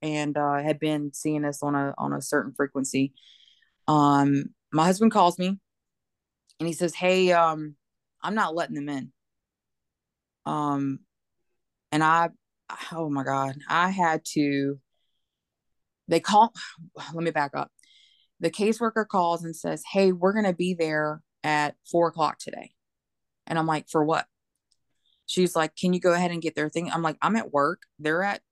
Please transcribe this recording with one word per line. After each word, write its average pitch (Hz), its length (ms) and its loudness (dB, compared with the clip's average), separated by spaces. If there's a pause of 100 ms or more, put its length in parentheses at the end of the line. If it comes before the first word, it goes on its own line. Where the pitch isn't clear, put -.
and, 151 340 -4
uh, 143 260 0
had 151 160 0
been 151 360 -4
seeing 151 320 -2
us 143 160 -6
on 143 120 -2
a, 139 240 -2
on 143 140 -4
a 143 100 -6
certain 139 320 -2
frequency. 139 600 -2 (720)
Um, 143 680 4 (180)
my 156 120 2
husband 202 280 4
calls 180 260 4
me 185 200 -2 (1000)
and 165 80 -4
he 170 40 -4
says, 165 220 -4
"Hey, 180 380 4
um, 156 440 2 (460)
I'm 180 140 -4
not 180 180 0
letting 160 220 -4
them 143 120 -6
in." 135 240 -8 (1300)
Um, 143 540 -2 (920)
and 156 120 2
I, 170 260 4 (640)
oh 165 180 -4
my 139 140 -2
God, 135 320 -2 (120)
I 175 220 2
had 170 340 0 (100)
to, 139 440 0 (1300)
they 165 120 4
call, 208 320 4 (440)
<sighs> 151 180 -14
let 165 100 -4
me 170 60 0
back 147 260 -2
up. 143 140 -6 (720)
The 170 100 -2
caseworker 220 580 -2
calls 170 360 0
and 165 120 -10
says, 160 340 -6
"Hey, 196 220 4
we're 180 220 2
gonna 208 200 2
be 180 200 -2
there 156 480 -2 (200)
at 151 340 0 (140)
four 170 180 2
o'clock 156 300 0
today." - 340 -14 (720)
And 165 120 -2
I'm 160 80 0
like, 156 220 -2
"For 156 160 2
what?" 151 220 0 (1000)
She's 180 300 0
like, 160 200 0
"Can 180 180 0
you 180 60 -2
go 175 120 4
ahead 175 180 2
and 170 120 -6
get 160 120 -6
their 151 140 -2
thing?" 165 240 -6
I'm 165 100 -4
like, 156 200 -2
"I'm 185 140 2
at - 160 -4
work. 143 300 0 (160)
They're 156 240 -2
at 202 300 -4